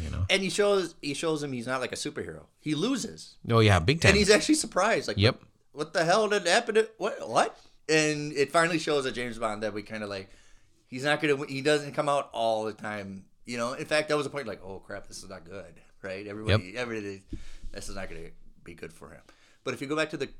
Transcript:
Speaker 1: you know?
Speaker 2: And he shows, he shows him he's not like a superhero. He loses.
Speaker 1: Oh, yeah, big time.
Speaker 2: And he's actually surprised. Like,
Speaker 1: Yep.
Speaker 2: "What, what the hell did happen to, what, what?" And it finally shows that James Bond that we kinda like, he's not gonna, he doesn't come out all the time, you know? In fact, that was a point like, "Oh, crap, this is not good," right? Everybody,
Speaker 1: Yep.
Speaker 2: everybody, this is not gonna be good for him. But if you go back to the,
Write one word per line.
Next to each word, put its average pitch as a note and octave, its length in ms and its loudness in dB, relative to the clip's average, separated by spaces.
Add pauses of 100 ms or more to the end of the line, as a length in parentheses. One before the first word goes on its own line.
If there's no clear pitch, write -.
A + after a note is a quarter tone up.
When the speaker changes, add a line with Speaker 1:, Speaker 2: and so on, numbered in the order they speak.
Speaker 1:
you D2 80 -6
know? D#2+ 180 -2
Speaker 2:
And F#3+ 140 4
he F#3 60 -2
shows, G3+ 520 4
he C#3+ 140 -4
shows D#3 280 0
him C#3+ 100 -4
he's A#2 140 -4
not C3 140 -2
like A#2+ 100 -4
a - 40 -4
superhero. F2 500 -8 (140)
He D#3 160 -4
loses. F3+ 600 -2 (140)
Speaker 1:
Oh, A2+ 120 6
yeah, G2+ 180 8
big C3 220 2
time. - 80 8
Speaker 2:
And G3 80 6
he's G3+ 120 4
actually B3+ 260 6
surprised. G3+ 520 0
Like, G#2+ 100 -4
Speaker 1:
Yep. G#2+ 180 6 (380)
Speaker 2:
"What, D3+ 140 -8
what D#3+ 60 -14
the E3+ 120 2
hell G#3 220 4
did G3 200 0
happen G#3+ 280 2
to, A3 220 4
what, - 320 -6
what?" D#3+ 260 2 (340)
And D3+ 440 2
it C#3 180 2
finally E3+ 280 4
shows D3 240 2
that B2+ 100 -2
James A#2+ 260 -6
Bond G#2+ 240 -4
that G#2 100 -2
we G#2 100 -6
kinda G#2+ 240 -8
like, G2 220 -10 (580)
he's B2+ 160 -8
not D3 180 2
gonna, C#3+ 260 2
he C3+ 140 -6
doesn't C#3+ 320 2
come D3 160 0
out C#3+ 220 0
all A2+ 340 0
the G#2 80 -4
time, G2+ 520 -10 (200)
you A#2+ 120 -8
know? A#2+ 160 -2
In D3 120 -8
fact, D#3 240 0
that D3+ 80 4
was C#3+ 80 -2
a C3+ 60 -6
point C#3 160 -8
like, F#2+ 160 -10
"Oh, F#2+ 160 -12
crap, - 280 -14
this - 160 -16
is F#2+ 60 -18
not F2+ 160 -16
good," E2+ 280 -14 (300)
right? G2 240 -8
Everybody, G#2 420 0
Speaker 1:
Yep. G2 60 -16
Speaker 2:
everybody, G#2+ 460 -6 (500)
this G2+ 180 -10
is G2 60 -8
not F#2+ 140 -8
gonna E2 200 -12 (340)
be E2+ 120 -16
good D#2+ 180 -14
for D2+ 160 -18
him. - 120 -20 (440)
But C3 80 -4
if A#2 80 -10
you C#3 60 -6
go D3 80 -4
back D#3 160 -2
to D#3+ 60 -6
the, C3+ 120 -6 (100)